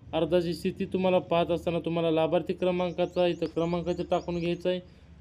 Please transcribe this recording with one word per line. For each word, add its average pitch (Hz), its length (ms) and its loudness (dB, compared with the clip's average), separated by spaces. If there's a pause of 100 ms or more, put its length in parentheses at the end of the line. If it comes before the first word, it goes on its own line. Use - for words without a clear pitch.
(140)
अर्जाची 165 400 2
स्थिती 185 320 -2
तुम्हाला 185 340 2
पाहत 170 320 2
असताना 170 280 0
तुम्हाला 165 320 0
लाभार्थी 160 420 2
क्रमांकाचा 180 760 0
इथं 175 180 0
क्रमांकाचं 170 640 -2
टाकून 175 280 -2
घ्यायचं 175 300 -2
आहे. 180 100 0 (420)